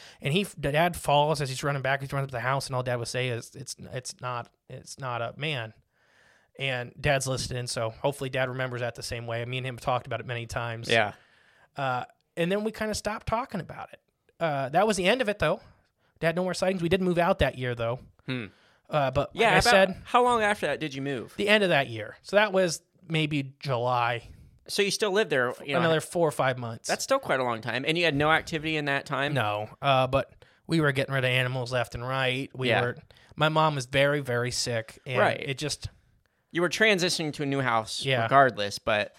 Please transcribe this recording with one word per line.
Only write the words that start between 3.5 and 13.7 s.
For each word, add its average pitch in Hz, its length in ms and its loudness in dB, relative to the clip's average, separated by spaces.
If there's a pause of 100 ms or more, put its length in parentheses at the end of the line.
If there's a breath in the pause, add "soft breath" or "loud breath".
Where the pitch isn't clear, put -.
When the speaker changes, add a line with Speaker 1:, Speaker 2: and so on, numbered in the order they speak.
Speaker 1:
"It's, 127 220 -14 (180)
it's - 280 -10
not, 123 280 -8 (200)
it's - 280 -16
not 123 240 -6
a 117 160 -6
man." 131 360 -6 (840 soft breath)
And 123 420 -6
Dad's 135 280 2
listening, 123 400 -4
so 113 220 -4 (120)
hopefully 139 280 -2
Dad 131 200 -2
remembers 127 320 -6
that 120 140 -4
the 127 80 -14
same 117 240 -8
way. 117 180 -4
Me 127 120 -6
and 127 100 -6
him 120 100 -8
talked 123 300 -2
about 117 120 -6
it 113 60 -14
many 120 200 -6
times. 117 440 -6
Speaker 2:
Yeah. 107 240 4 (640 soft breath)
Speaker 1:
Uh, 127 300 -4 (320)
and 170 140 0
then 208 120 0
we 214 80 -4
kinda 214 240 -6
stopped 214 320 -8
talking 220 340 -2
about - 320 -14